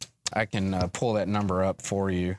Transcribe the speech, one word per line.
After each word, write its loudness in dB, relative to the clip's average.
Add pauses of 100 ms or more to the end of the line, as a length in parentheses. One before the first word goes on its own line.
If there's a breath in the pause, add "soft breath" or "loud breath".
(360)
I 0
can, 0
uh, 0
pull 0
that 2
number 2
up 0
for 0
you. 0